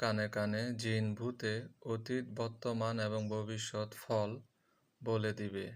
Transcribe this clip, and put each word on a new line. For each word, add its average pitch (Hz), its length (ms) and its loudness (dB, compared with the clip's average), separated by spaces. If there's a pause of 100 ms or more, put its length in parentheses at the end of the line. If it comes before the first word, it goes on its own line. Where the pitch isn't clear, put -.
কানে 107 340 4
কানে 104 280 2 (200)
জিন 110 220 4 (100)
ভূতে 117 400 -2 (380)
অতীত, 123 320 -2 (140)
বর্তমান 113 640 0
এবং 107 280 2
ভবিষ্যৎ 107 640 -2 (120)
ফল 107 280 2 (720)
বলে 110 400 2
দিবে। 98 340 -2